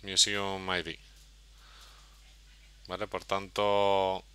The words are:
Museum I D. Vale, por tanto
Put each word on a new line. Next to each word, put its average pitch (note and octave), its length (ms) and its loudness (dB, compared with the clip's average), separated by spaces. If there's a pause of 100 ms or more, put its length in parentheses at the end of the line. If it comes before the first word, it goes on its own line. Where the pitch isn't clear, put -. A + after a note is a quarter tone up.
Museum G2 680 0
I F2 100 -2
D. D#2+ 160 -10 (1900)
Vale, F#2 200 -6
por - 180 -8
tanto G2 960 2 (120)